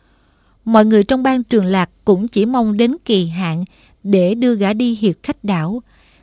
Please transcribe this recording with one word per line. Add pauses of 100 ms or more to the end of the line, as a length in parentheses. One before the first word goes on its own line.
(640)
Mọi
người
trong
Ban
Trường
Lạc (140)
cũng
chỉ
mong
đến
kỳ
hạn (380)
để
đưa
gã
đi
Hiệp
Khách
Đảo. (400)